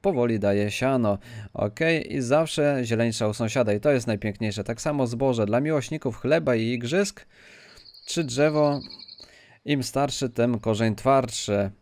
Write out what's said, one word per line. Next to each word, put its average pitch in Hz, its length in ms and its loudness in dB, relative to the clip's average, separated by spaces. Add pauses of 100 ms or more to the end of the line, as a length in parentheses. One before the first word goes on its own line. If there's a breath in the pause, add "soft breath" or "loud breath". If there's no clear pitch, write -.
powoli 120 380 2
daje 101 320 2
siano. 120 460 2 (360 loud breath)
Okej, 156 600 -2
i 135 60 -2
zawsze 143 640 0
zieleńsza 117 440 0
u 104 60 0
sąsiada. 113 400 0
I 104 60 0
to 147 120 2
jest 123 160 0
najpiękniejsze. 104 560 -4
Tak - 180 -6
samo 143 260 -2
zboże 117 380 0
dla 110 140 0
miłośników 151 580 -2
chleba 143 380 0
i 113 120 0
igrzysk. 127 580 -2 (800 loud breath)
Czy 170 180 -2
drzewo, 143 560 2 (840 loud breath)
im 135 180 0
starszy, 135 460 -2
tym 117 300 0
korzeń 110 360 0
twardszy. 110 760 0 (100)